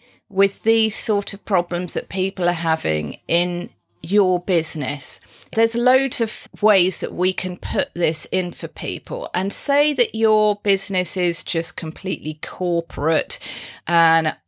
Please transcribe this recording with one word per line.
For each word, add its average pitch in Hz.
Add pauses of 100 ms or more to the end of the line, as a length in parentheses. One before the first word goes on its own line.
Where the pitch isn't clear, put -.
(300)
with 196
these 220
sort 202
of -
problems 175
that -
people 190
are 175
having 160 (100)
in 175 (340)
your 185
business. 156 (320)
There's 226
loads 254
of - (120)
ways 190
that -
we 185
can 185
put -
this 165
in 180
for 170
people, -
and 190
say 294
that 247
your 214
business 190
is 175
just -
completely 160
corporate 165 (480)
and 165 (140)